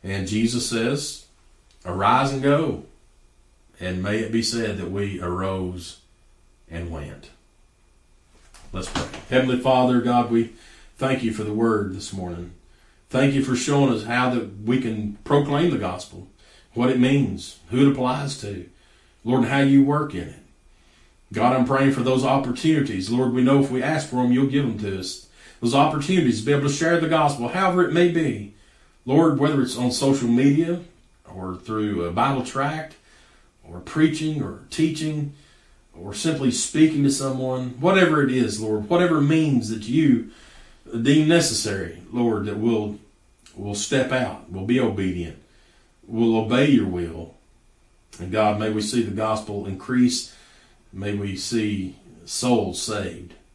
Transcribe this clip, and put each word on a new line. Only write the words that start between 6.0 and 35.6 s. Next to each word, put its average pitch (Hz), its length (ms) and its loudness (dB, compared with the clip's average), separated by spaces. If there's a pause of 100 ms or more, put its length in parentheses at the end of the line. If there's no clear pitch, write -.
and 85 220 -10
went. 76 400 -14 (1400)
Let's 92 180 -10
pray. - 180 -6 (240)
Heavenly 127 280 2
Father, 127 400 4
God, 120 300 2
we 117 240 0 (460)
thank 131 240 -2
you 113 100 -2
for 107 100 -6
the 104 120 -6
word 107 400 0
this - 180 -12
morning. 87 380 -10 (580)
Thank 139 260 2
you 131 60 2
for 123 140 0
showing 139 380 2
us 107 100 -4
how 123 280 -2
that 107 340 -6
we 127 160 2
can 104 420 -6
proclaim 143 460 2
the 135 80 -2
gospel, 92 500 -8 (460)
what 123 160 2
it 127 100 2
means, 123 580 2 (120)
who 135 180 4
it 135 60 6
applies 127 480 -4
to, 101 260 -10 (560)
Lord, 120 200 2
and 113 60 0
how 139 120 2
you 139 200 8
work 143 320 2
in - 140 -8
it. - 160 -20 (880)
God, 113 240 2
I'm 123 100 4
praying 135 280 4
for 123 80 0
those 127 240 2
opportunities. 123 840 0
Lord, 123 220 0
we 123 120 2
know 139 200 6
if 127 80 -2
we 127 100 0
ask 147 280 -2
for 123 80 -4
them, 123 160 4
you'll 135 140 4
give 135 180 0
them 107 140 -4
to 98 200 -6
us. - 280 -12 (340)
Those 117 120 0
opportunities 143 680 2
to 110 40 -6
be 143 60 2
able 143 160 2
to 143 60 0
share 170 260 2
the 160 80 0
gospel, 151 400 0
however 180 400 2
it 147 60 -2
may 175 160 6
be. 151 440 -2 (520)
Lord, 143 340 4
whether 143 220 2
it's 120 160 -2
on 123 160 0
social 135 340 0
media 147 540 2 (520)
or 92 220 -10
through 104 480 -4
a 85 80 -4
Bible 123 320 0
tract 139 520 -6 (720)
or 87 140 -16
preaching 156 640 0
or - 260 -10
teaching 151 600 -2 (680)